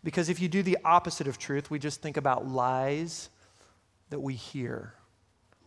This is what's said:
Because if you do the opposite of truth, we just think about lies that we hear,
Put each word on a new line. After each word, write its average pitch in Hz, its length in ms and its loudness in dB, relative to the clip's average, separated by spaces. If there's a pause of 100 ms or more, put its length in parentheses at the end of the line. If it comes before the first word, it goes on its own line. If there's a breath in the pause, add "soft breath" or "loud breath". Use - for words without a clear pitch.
Because 165 260 0
if 170 120 0
you 180 80 2
do 190 140 2
the 180 220 2
opposite 170 420 4
of 131 120 -4
truth, 143 320 -4
we 151 80 -2
just 143 240 -6
think 151 160 -6
about 131 280 2
lies 131 840 0 (800 soft breath)
that 147 100 -6
we 135 140 -4
hear, 117 600 -8 (720)